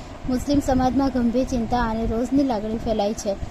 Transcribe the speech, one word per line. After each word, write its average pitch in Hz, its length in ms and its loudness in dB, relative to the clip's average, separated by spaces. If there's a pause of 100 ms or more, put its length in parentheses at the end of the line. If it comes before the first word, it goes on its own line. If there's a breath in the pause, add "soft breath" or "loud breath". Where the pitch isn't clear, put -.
(300 loud breath)
મુસ્લિમ 269 300 0
સમાજમાં 262 500 2
ગંભીર 247 360 2
ચિંતા 240 360 0
અને 226 240 -2
રોષની 240 380 2
લાગણી 220 340 -2
ફેલાઈ 214 360 0
છે. 202 220 -4 (160 loud breath)